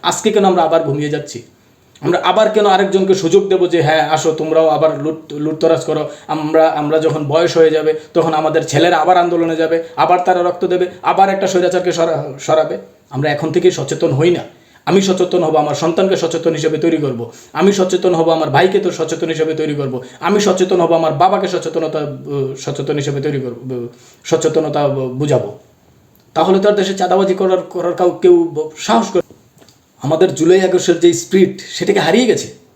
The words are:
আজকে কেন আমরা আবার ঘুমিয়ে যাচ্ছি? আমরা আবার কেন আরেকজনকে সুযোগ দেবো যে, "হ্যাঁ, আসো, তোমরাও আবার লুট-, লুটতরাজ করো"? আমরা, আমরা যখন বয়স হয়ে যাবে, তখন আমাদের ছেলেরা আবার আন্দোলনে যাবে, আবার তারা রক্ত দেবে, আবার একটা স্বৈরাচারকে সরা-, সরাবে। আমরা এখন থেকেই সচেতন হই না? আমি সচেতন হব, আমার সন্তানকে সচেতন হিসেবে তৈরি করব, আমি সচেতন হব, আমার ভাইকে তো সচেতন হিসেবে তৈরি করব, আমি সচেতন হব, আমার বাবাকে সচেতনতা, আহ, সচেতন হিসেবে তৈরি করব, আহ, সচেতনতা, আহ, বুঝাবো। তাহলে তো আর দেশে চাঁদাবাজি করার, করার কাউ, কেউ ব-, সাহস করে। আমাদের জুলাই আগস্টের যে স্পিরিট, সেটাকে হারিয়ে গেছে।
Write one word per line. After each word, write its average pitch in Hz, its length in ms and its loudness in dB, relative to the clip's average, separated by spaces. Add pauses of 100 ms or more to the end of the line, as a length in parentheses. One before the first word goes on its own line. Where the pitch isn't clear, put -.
আজকে 175 300 -2
কেন 202 140 2
আমরা 175 180 2
আবার 160 200 2
ঘুমিয়ে 147 260 -2
যাচ্ছি? 143 320 -8 (600)
আমরা 170 220 0
আবার 214 260 4
কেন 208 160 2
আরেকজনকে 190 500 2
সুযোগ 190 320 2
দেবো 180 200 2
যে, 170 140 2
"হ্যাঁ, 151 280 2
আসো, 156 220 0
তোমরাও 160 360 0
আবার 151 360 0
লুট-, 156 320 -8
লুটতরাজ 156 500 0
করো"? 151 240 -4 (180)
আমরা, 156 420 2
আমরা 151 300 0
যখন 151 280 -2
বয়স 165 300 2
হয়ে 160 120 6
যাবে, 156 240 0 (200)
তখন 165 200 2
আমাদের 156 340 0
ছেলেরা 165 300 2
আবার 175 200 2
আন্দোলনে 170 380 0
যাবে, 165 280 0 (120)
আবার 165 300 2
তারা 180 180 2
রক্ত 180 220 -2
দেবে, 180 220 0 (160)
আবার 190 260 2
একটা 190 180 -2
স্বৈরাচারকে 180 440 0
সরা-, 156 480 -2
সরাবে। 156 380 0 (320)
আমরা 143 220 -2
এখন 151 200 -4
থেকেই 180 200 2
সচেতন 151 400 -2
হই 156 200 2
না? 165 120 -2 (420)
আমি 185 160 4
সচেতন 180 420 0
হব, 156 120 0
আমার 147 200 0
সন্তানকে 185 400 0
সচেতন 165 360 -2
হিসেবে 156 260 -2
তৈরি 160 200 0
করব, 120 340 -6 (220)
আমি 185 180 2
সচেতন 185 440 0
হব, 160 140 2
আমার 156 200 0
ভাইকে 185 300 2
তো 180 120 -2
সচেতন 160 360 -4
হিসেবে 160 260 -2
তৈরি 156 220 -4
করব, 127 260 -6 (180)
আমি 202 200 0
সচেতন 185 420 2
হব, 165 120 2
আমার 160 200 0
বাবাকে 190 340 2
সচেতনতা, 160 520 -4
আহ, 139 560 -6
সচেতন 143 400 -6
হিসেবে 139 260 -4
তৈরি 139 180 -4
করব, 123 340 -10
আহ, 120 140 -8 (360)
সচেতনতা, 151 580 0
আহ, 131 260 -2
বুঝাবো। 127 520 -2 (720)
তাহলে 190 260 2
তো 208 100 2
আর 208 60 2
দেশে 190 180 -2
চাঁদাবাজি 185 400 0
করার, 185 240 0
করার 175 360 -6
কাউ, 180 160 2
কেউ 175 340 4 (100)
ব-, 156 240 -6
সাহস 220 300 0
করে। - 140 -2 (800)
আমাদের 160 340 0
জুলাই 180 260 4
আগস্টের 175 380 0
যে 170 140 4
স্পিরিট, - 480 0
সেটাকে - 380 -2
হারিয়ে 185 260 2
গেছে। - 500 -4